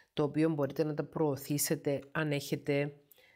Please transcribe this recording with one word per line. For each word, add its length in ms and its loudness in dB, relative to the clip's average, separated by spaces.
το 100 0
οποίο 260 2
μπορείτε 340 0
να 100 0
τα 100 -4
προωθήσετε 960 0
αν 200 0
έχετε 600 0